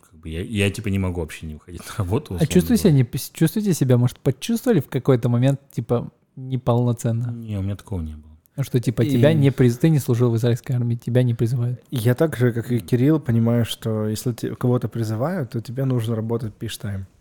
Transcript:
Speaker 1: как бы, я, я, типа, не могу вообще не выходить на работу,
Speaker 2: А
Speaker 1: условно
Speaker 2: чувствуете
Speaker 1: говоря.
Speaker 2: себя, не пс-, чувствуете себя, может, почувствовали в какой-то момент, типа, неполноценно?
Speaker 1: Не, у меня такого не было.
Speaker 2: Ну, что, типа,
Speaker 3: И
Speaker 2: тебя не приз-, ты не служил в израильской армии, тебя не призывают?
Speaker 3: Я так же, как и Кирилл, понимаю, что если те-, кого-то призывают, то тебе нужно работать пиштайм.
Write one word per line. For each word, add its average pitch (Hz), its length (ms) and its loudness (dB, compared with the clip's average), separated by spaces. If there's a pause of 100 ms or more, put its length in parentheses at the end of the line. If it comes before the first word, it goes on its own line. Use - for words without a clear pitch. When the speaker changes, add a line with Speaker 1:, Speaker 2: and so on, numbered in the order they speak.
Speaker 1:
как - 160 -20
бы, 80 100 -14
я, 80 120 -6
я, 101 280 0
типа, 101 200 -6
не 98 100 0
могу 87 220 -2
вообще 78 260 -10
не 78 60 -10
выходить 87 340 -16
на - 100 -16
работу, 101 360 -4
Speaker 2:
А - 20 -6
Speaker 1:
условно 156 120 0
Speaker 2:
чувствуете 190 360 2
Speaker 1:
говоря. 156 140 6
Speaker 2:
себя, - 0 -
не 131 60 6
пс-, - 300 -8
чувствуете 196 400 0
себя, 127 240 2
может, 120 220 0
почувствовали 220 640 0
в - 60 -6
какой-то 127 420 0
момент, 127 300 2 (120)
типа, - 380 -4 (260)
неполноценно? 120 960 -2
Speaker 1:
Не, 113 260 -8
у 98 40 -2
меня 98 140 -4
такого 95 260 -8
не 78 140 -8
было. - 220 -20 (200)
Speaker 2:
Ну, 139 60 0
что, 127 180 0
типа, 117 220 0
Speaker 3:
И 147 60 0
Speaker 2:
тебя 131 240 6
не 139 180 4
приз-, 123 260 4
ты 165 120 4
не 151 100 4
служил 123 320 2
в 113 40 2
израильской 117 400 0
армии, 120 200 0
тебя 123 280 0
не 120 100 2
призывают? 120 480 -2 (100)
Speaker 3:
Я 123 220 2
так 156 220 0
же, 123 160 2
как 113 200 -4
и 123 80 0
Кирилл, 139 420 2
понимаю, 117 440 2
что 107 420 -4
если 107 260 -4
те-, - 200 -6
кого-то 123 360 0
призывают, 117 640 -4
то 117 100 -6
тебе 131 240 -6
нужно 120 300 -2
работать 113 380 -4
пиштайм. 101 540 -10 (140)